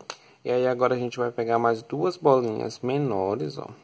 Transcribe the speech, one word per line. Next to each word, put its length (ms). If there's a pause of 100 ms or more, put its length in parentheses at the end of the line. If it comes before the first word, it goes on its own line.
(440)
E 60
aí, 160
agora 300
a 20
gente 200
vai 120
pegar 300
mais 220
duas 340
bolinhas 640
menores, 800
ó, 100 (160)